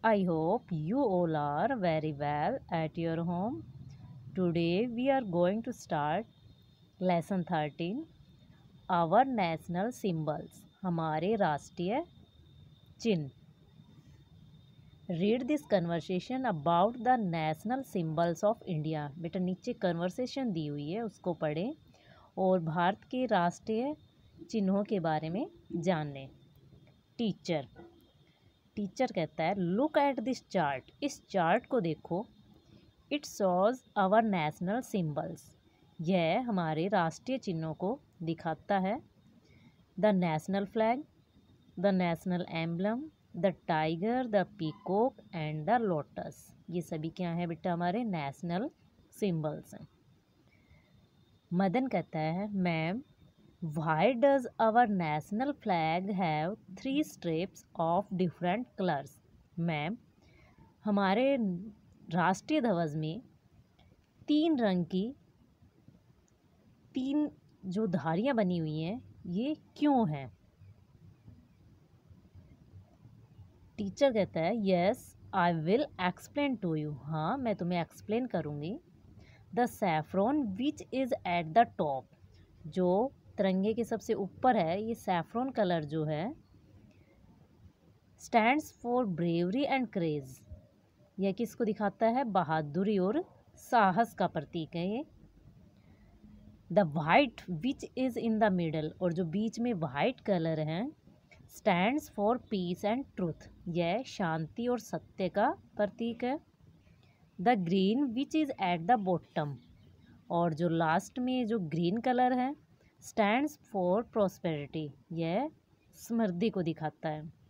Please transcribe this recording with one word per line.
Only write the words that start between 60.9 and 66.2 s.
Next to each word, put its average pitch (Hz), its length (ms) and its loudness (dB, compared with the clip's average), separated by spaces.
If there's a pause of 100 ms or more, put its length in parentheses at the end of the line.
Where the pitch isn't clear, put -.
राष्ट्रीय 185 500 2
ध्वज 170 360 0
में 160 260 -4 (1080)
तीन 302 300 4
रंग 185 260 4
की 196 300 -2 (1800)